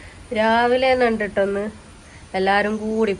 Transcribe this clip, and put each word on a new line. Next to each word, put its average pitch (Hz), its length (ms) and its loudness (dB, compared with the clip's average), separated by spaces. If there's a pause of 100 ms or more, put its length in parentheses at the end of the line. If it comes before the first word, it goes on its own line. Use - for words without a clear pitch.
(380)
രാവിലെ 240 540 2
തന്നെ 254 200 2
ഉണ്ട് 214 160 -2
ട്ടോ 202 200 0
ഇന്ന്. 202 160 -4 (760)
എല്ലാവരും 202 440 0
കൂടി, 220 380 0